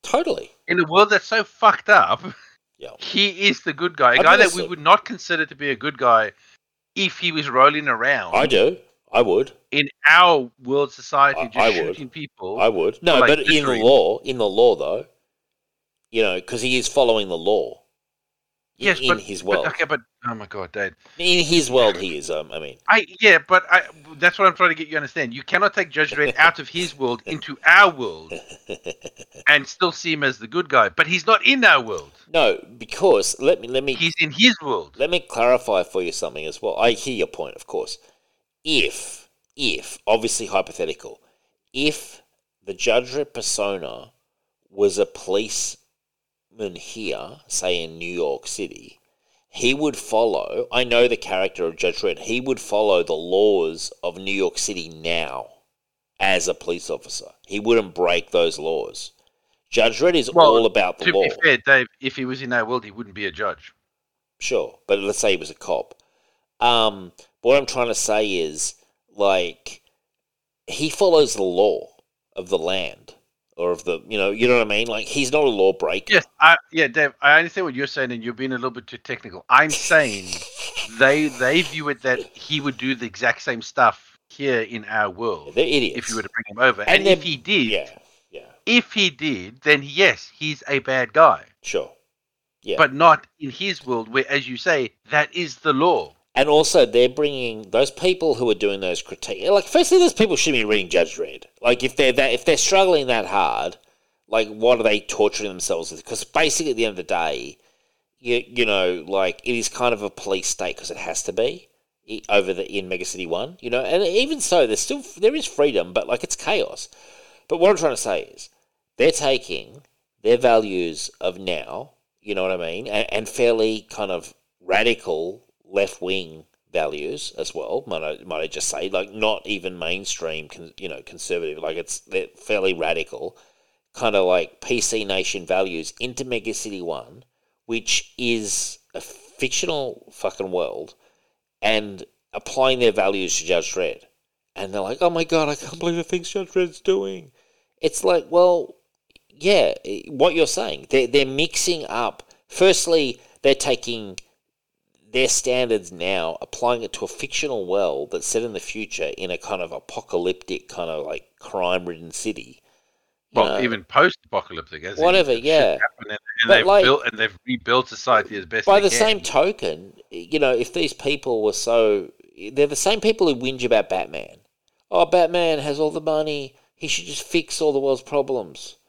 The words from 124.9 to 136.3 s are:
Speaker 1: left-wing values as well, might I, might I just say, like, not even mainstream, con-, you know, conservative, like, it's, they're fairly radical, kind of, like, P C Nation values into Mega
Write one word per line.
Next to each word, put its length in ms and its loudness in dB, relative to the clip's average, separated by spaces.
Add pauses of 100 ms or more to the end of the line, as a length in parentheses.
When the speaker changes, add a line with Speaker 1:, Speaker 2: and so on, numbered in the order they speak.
Speaker 1:
left-wing 800 -4 (260)
values 680 -6
as 140 -8
well, 340 -6
might 160 -6
I, 200 -8
might 160 -8
I 80 -6
just 220 -8
say, 180 -6
like, 240 -4
not 340 -2
even 340 -8
mainstream, 680 -8
con-, 300 -20
you 100 -14
know, 140 -14
conservative, 600 -8
like, 140 -6
it's, 260 -10
they're 260 -8 (100)
fairly 360 -2
radical, 640 -6 (580)
kind 220 -2
of, 100 4
like, 360 0
P 180 -2
C 240 -2
Nation 420 -4
values 540 -4
into 240 -10
Mega 300 -6